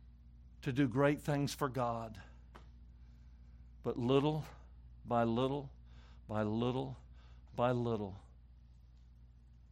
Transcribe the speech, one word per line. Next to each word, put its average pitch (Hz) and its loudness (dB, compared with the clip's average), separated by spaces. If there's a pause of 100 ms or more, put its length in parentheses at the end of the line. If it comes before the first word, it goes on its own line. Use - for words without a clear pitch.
(640)
to 143 0
do 135 6
great 143 4
things 143 0
for 139 0
God. 117 -2 (1600)
But 120 0
little 139 4 (600)
by 117 4
little, 131 0 (580)
by 107 0
little, 120 0 (560)
by 123 4
little, 110 0 (1500)